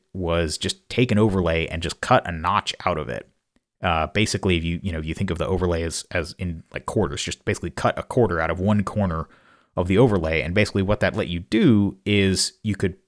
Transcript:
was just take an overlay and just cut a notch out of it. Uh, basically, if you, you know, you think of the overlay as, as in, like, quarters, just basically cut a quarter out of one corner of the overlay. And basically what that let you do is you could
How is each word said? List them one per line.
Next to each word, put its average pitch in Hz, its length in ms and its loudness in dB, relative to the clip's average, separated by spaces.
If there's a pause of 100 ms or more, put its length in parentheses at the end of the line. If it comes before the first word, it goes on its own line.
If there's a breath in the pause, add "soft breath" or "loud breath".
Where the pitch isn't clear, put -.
(140)
was 85 420 0
just - 320 -8
take 123 240 0
an 104 60 4
overlay 87 480 2
and 82 160 -6
just - 180 -6
cut - 280 2
a 87 40 -4
notch 87 440 -2 (100)
out 87 140 -2
of 62 100 -6
it. - 180 -8 (540)
Uh, 82 240 0
basically, 101 520 0
if 80 60 -2
you, 85 200 -2
you 92 80 -4
know, 80 100 -4
you 80 140 -6
think 92 160 -4
of 80 80 -4
the 82 80 -4
overlay 87 340 0
as, 82 300 -6
as 90 260 -4
in, 85 240 -8 (100)
like, - 140 -10
quarters, 90 380 -2
just - 200 -10
basically 92 280 -4
cut - 260 -2
a - 60 -6
quarter 87 360 0
out 82 120 0
of 82 80 -4
one 101 240 2
corner 90 440 -2 (480 soft breath)
of 90 120 0
the 95 100 4
overlay. 85 440 4
And 82 120 -4
basically 104 300 2
what 101 160 0
that 92 160 2
let 98 120 -2
you 85 120 -4
do 110 640 4
is 98 560 2
you 104 140 -2
could 95 220 -2 (100)